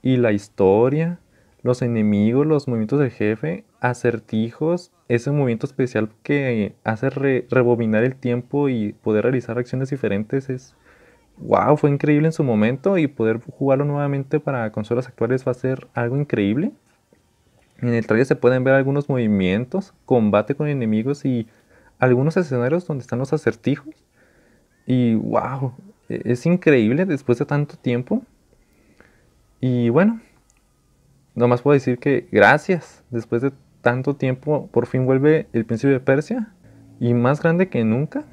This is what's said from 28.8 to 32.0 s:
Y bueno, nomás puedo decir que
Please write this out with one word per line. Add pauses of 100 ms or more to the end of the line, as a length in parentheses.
Y
bueno, (1120)
nomás
puedo
decir
que